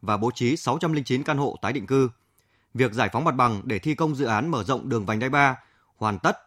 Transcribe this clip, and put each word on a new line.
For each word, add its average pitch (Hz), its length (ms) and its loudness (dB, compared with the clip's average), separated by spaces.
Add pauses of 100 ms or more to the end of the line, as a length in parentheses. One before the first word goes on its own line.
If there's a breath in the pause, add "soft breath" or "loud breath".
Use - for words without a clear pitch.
và 104 140 0
bố 113 180 0
trí 123 220 0
sáu 135 220 -2
trăm 165 140 -2
linh 147 120 -2
chín 127 180 -2
căn 147 160 -2
hộ 139 240 -2
tái 107 100 -2
định 123 140 -6
cư. 131 220 4 (680)
Việc 117 180 2
giải 110 200 0
phóng 143 120 0
mặt 160 100 2
bằng 117 300 2
để 110 140 -2
thi 151 160 -2
công 156 200 0
dự 135 100 -2
án 113 240 0
mở 117 160 -2
rộng 131 240 -2
đường 113 180 -2
vành 107 120 0
đai 131 120 -2
ba 139 260 4 (400 soft breath)
hoàn 107 220 -2
tất - 280 0